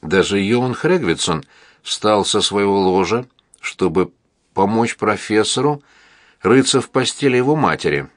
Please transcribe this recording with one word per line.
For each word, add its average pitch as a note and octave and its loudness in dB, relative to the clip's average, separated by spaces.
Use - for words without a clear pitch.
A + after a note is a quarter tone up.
Даже F#2 0
Йоан A#2+ 0
Хрэгвитсон F#2 -2
встал G#2+ 0
со G#2 -2
своего G2+ 0
ложа, F#2+ 0
чтобы F2+ -2
помочь A2 0
профессору A2 -2
рыться C3 4
в - -10
постели C3 0
его C3 2
матери. D#2 -2